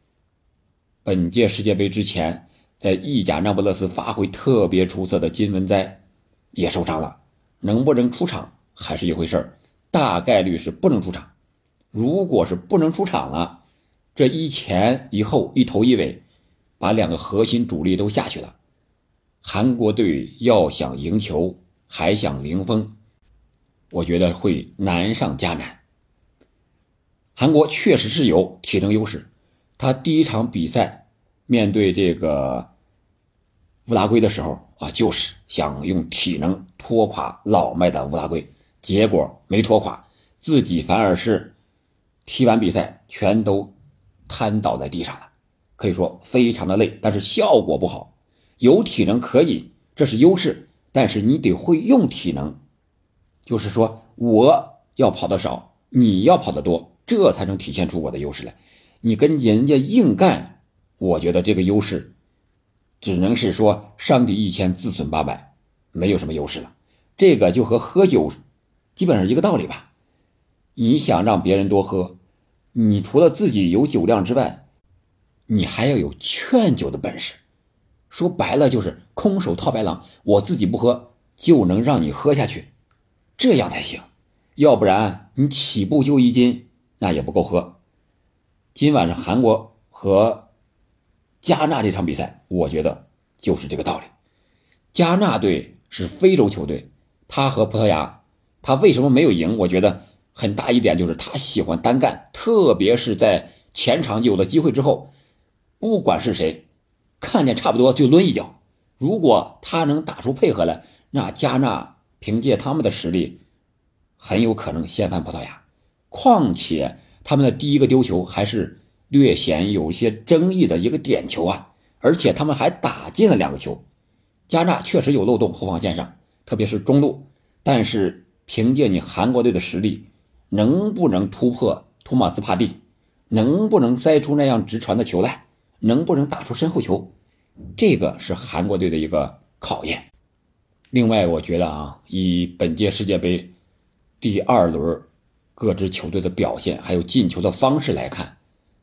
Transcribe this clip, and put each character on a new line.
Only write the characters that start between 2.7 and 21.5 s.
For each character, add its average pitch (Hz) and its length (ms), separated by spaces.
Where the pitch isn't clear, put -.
在 98 140
意 117 300
甲 85 160
那 101 140
不 98 100
勒 98 100
斯 92 160
发 - 240
挥 95 140
特 104 420
别 92 180
出 92 200
色 92 120
的 80 120
金 104 220
文 95 140
哉 95 360
也 85 180
受 85 160
伤 80 160
了， - 200
能 113 240
不 143 100
能 123 160
出 175 160
场 95 260
还 - 220
是 - 100
一 82 60
回 80 140
事 87 100
儿， - 220
大 113 300
概 101 220
率 87 160
是 - 120
不 - 200
能 110 100
出 90 100
场。 - 200
如 151 360
果 98 180
是 90 120
不 196 200
能 160 160
出 190 120
场 67 260
了， 82 320
这 139 120
一 160 220
前 113 640
一 104 100
后， 104 320
一 127 100
头 110 200
一 127 100
尾， 76 280
把 95 160
两 107 160
个 82 80
核 101 280
心 117 220
主 80 180
力 92 120
都 101 140
下 - 180
去 - 120
了， - 160
韩 120 360
国 107 160
队 92 480
要 107 280
想 67 300
赢 80 200
球， 87 380